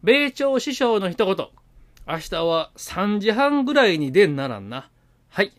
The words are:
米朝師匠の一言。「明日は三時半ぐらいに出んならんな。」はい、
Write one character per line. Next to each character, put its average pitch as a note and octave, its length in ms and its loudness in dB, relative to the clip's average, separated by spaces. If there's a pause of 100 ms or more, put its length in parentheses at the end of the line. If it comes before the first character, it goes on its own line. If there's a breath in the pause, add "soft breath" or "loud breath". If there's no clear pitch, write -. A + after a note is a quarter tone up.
米 C4+ 280 4
朝 C4+ 280 0
師 C4+ 160 -6
匠 A#3 240 2
の F#3+ 100 -2
一 G3 160 0
言。 F#3+ 220 -2 (600)
「明 D#3+ 120 -6
日 E3 260 -6
は E3 300 -2
三 G#3 440 -4
時 G#3+ 120 0
半 C#4 340 2
ぐ C#4+ 80 -2
ら C4 140 6
い E3+ 100 2
に C#3 140 -2
出 F#3 160 6
ん C#3+ 80 -2
な C#3 120 -4
ら A2 120 -8
ん G2 100 -14
な。」 B2+ 220 -14 (380)
は - 120 -2
い、 G3+ 180 -4